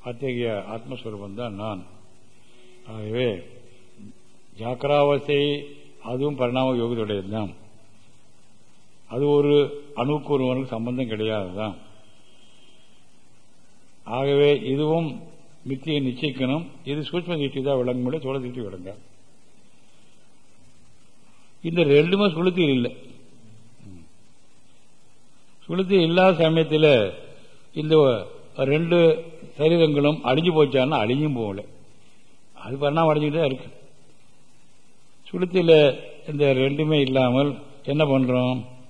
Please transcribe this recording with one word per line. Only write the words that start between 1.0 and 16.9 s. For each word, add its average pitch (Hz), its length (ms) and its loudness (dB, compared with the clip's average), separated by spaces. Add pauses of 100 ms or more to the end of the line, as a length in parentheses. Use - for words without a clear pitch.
தான் 113 200 -8
நான். 101 280 -8 (1040)
ஆகவே 110 400 -2 (1300)
ஜாக்கிராவஸ்தை 143 800 2 (640)
அதுவும் 131 340 -4
பரிணாம 127 400 2
யோகத்துடையது 107 520 -2
தான். 104 240 -6 (1600)
அது 131 200 -2
ஒரு 147 260 6 (420)
அணுவுக்கு 139 340 -2
ஒருவனுக்கு 131 460 0
சம்பந்தம் 123 320 -4
கிடையாது 107 460 -4
தான். 104 220 -6 (2250)
ஆகவே 143 460 4 (120)
இதுவும் 151 460 0 (560)
மித்தியை 143 360 -2
நிச்சயிக்கணும். 131 640 -2 (200)
இது 143 160 -6